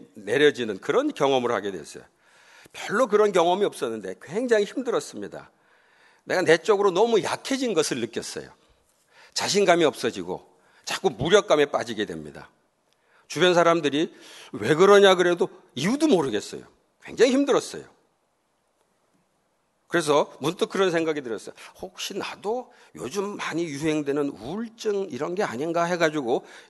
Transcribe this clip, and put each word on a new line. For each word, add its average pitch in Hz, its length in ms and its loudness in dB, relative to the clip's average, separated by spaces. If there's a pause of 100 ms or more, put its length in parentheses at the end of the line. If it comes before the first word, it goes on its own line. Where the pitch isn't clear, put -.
(160)
내려지는 113 640 0
그런 285 340 0
경험을 131 380 2
하게 101 200 -2
됐어요. 73 320 -14 (680)
별로 226 340 -2
그런 208 240 4
경험이 180 340 2
없었는데 110 560 -6
굉장히 214 440 0
힘들었습니다. 110 840 -6 (720)
내가 170 180 -2
내적으로 190 500 4
너무 208 320 2
약해진 247 500 -4
것을 151 280 -2
느꼈어요. 78 480 -10 (840)
자신감이 170 520 2
없어지고 92 640 -4 (340)
자꾸 - 260 -2
무력감에 151 580 4
빠지게 113 380 -4
됩니다. 78 440 -12 (800)
주변 175 260 2
사람들이 165 600 2 (380)
왜 127 220 0
그러냐 196 400 8
그래도 175 340 0 (260)
이유도 247 320 0
모르겠어요. 131 560 0 (400)
굉장히 240 280 2
힘들었어요. 240 520 0 (2000)
그래서 156 520 0
문득 175 300 -4
그런 185 220 0
생각이 160 300 -2
들었어요. 113 320 -10 (280)
"혹시 185 360 -12
나도 - 560 -8 (220)
요즘 196 420 -8
많이 160 280 -6
유행되는 147 640 -2
우울증 202 800 -6
이런 151 260 -6
게 202 80 -2
아닌가?" 165 400 -2
해가지고 156 600 0 (240)